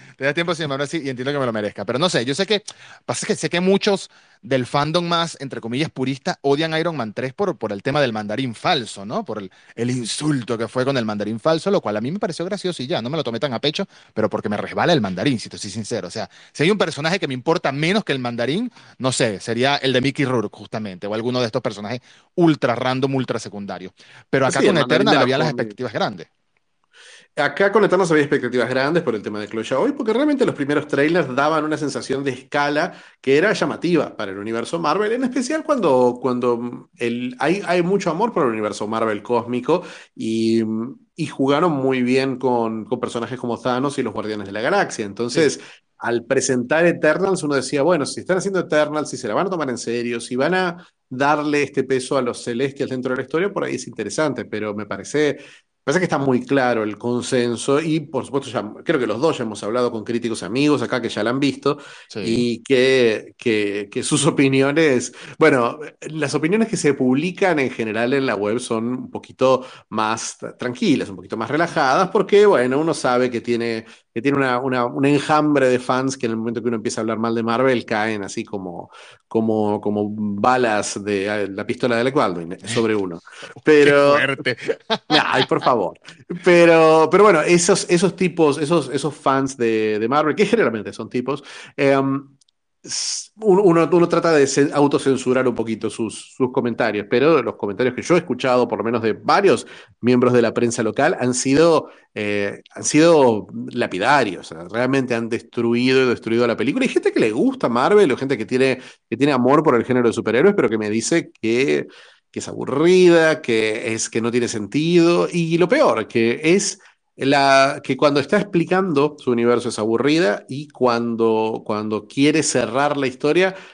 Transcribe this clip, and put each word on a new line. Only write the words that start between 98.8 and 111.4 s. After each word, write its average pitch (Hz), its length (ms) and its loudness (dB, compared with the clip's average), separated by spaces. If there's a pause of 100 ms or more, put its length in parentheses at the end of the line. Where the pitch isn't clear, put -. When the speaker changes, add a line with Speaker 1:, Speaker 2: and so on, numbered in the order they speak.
Speaker 2:
menos 117 160 -2
de 107 120 0
varios 147 540 2 (340)
miembros 123 320 4
de 123 100 6
la 110 100 0
prensa 117 300 0
local, 135 360 0
han 123 160 -2
sido, 147 540 2 (260)
eh, 104 480 -4 (120)
han 107 100 -10
sido 139 640 4 (220)
lapidarios, 107 840 0
o - 20 -12
sea, 85 140 -14
realmente 123 460 0
han 117 140 -2
destruido 120 720 2
y 127 60 2
destruido 113 380 0
la 113 100 0
película. 160 280 0
Hay 240 60 -2
gente - 220 0
que - 80 0
le 117 100 2
gusta 170 380 0
Marvel, 156 440 4
o 113 40 0
gente 135 200 -4
que 110 80 -6
tiene, 127 360 2 (280)
que 113 80 -4
tiene 143 160 2
amor 131 300 4
por 143 140 4
el 113 80 2
género 123 240 2
de 107 40 4
superhéroes, 117 420 2
pero 147 140 2
que 107 100 -2
me 104 120 -4
dice 117 400 -2 (100)